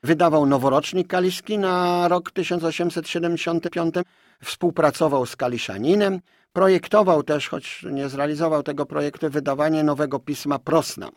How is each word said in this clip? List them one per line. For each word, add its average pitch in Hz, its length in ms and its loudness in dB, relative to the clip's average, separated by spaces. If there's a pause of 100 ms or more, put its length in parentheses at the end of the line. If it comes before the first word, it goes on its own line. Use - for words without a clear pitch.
Wydawał 156 440 4
Noworocznik 139 640 2
Kaliski 185 500 -2
na 180 500 2
rok 175 220 0
tysiąc 175 340 -4
osiemset 170 440 -2
siedemdziesiąty 170 640 -2
piąty, 170 320 -2 (400)
współpracował 151 840 0
z - 100 -12
Kaliszaninem, 135 840 0 (320)
projektował 185 720 4
też, 147 260 -2
choć - 420 -10
nie 139 180 -4
zrealizował 147 540 -2
tego 147 240 -4
projektu, 147 440 -4
wydawanie 151 540 0
nowego 143 340 0
pisma 143 400 -4
Prosna. - 580 -2